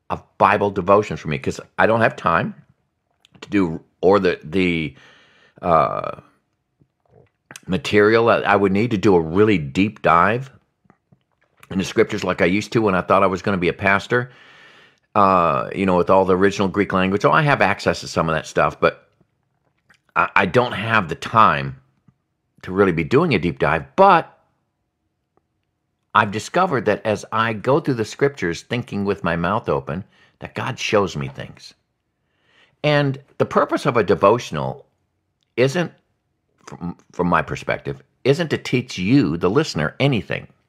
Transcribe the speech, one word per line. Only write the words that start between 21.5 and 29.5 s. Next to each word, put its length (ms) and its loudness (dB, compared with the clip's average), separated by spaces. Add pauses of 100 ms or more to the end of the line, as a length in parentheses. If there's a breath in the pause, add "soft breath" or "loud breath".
to 100 -12
really 220 2
be 100 -2
doing 320 0
a 40 2
deep 200 -4
dive. 380 -2
But 420 4 (1800)
I've 180 2
discovered 520 -2
that 220 0
as 260 -4
I 220 -2
go 260 0
through 140 -2
the 100 -4
scriptures 560 -4
thinking 460 -8
with 180 -4
my 120 -2
mouth 340 -2